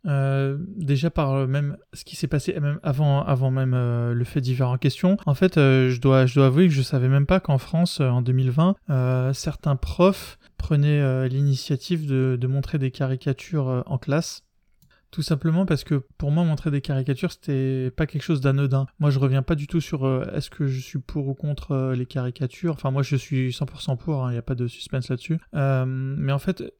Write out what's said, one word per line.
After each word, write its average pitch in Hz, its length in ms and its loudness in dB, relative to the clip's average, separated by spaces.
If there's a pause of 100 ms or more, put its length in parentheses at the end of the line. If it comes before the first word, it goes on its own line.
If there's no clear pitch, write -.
Euh, 139 500 0 (220)
déjà 143 320 0
par, 139 240 0
euh, 135 120 0
même 143 300 -2 (160)
ce - 140 -18
qui - 100 -18
s'est 160 100 -4
passé, 151 320 -2
même 143 240 -2
avant, 143 400 2
avant 135 280 0
même, 131 240 0
euh, 120 400 0
le 120 100 0
fait - 160 -2
divers 127 300 0
en 127 80 -2
question. 180 480 2
En 143 80 4
fait, 185 240 2
euh, 131 320 6
je 123 100 -2
dois, 131 240 6
je 123 120 2
dois 135 100 8
avouer 156 220 6
que 156 40 4
je 135 80 2
savais 127 300 0
même 139 160 4
pas 185 120 4
qu'en 143 200 0
France, - 420 0
euh, 135 80 2
en 123 140 2
deux 123 100 0
mille 131 180 2
vingt, 170 260 2 (120)
euh, 127 460 0
certains 147 420 -4
profs - 640 0 (180)
prenaient, 147 460 2
euh, 131 260 0
l'initiative 143 760 -2
de, 131 340 0
de 127 60 -2
montrer 139 320 -2
des 131 120 0
caricatures, 131 760 -4
euh, 127 160 -2
en 131 140 -4
classe. - 480 -4 (640)
Tout 160 120 -6
simplement 165 440 0
parce 160 180 0
que 143 180 0 (140)
pour 147 140 -4
moi, 165 140 2
montrer 156 260 0
des 143 100 0
caricatures, 135 520 -2
c'était 131 580 -2
pas 156 160 -2
quelque 143 160 -6
chose 151 180 -2
d'anodin. 135 460 2 (140)
Moi, 147 100 4
je 135 80 2
reviens 135 240 2
pas 165 140 0
du 147 100 -6
tout 165 160 -2
sur, 135 240 -4
euh, 131 180 0 (100)
est-ce - 140 -4
que - 180 -4
je 131 140 -4
suis 131 200 -8
pour 135 280 -6
ou 135 60 -4
contre, 147 380 -6
euh, 131 220 0
les 123 120 -2
caricatures. 127 680 -4
Enfin, 139 180 -4
moi, 139 120 0
je 139 140 0
suis 131 360 -2
cent 139 140 -4
pour - 160 -14
cent 131 140 -2
pour, 139 280 -4
hein, 123 80 -2
y 117 60 -4
a 117 40 -6
pas 135 120 -4
de 123 120 -2
suspense - 440 -8
là-dessus. 160 280 -4 (160)
Euh, 135 300 0
mais 135 460 -4
en 139 80 0
fait - 240 -4 (180)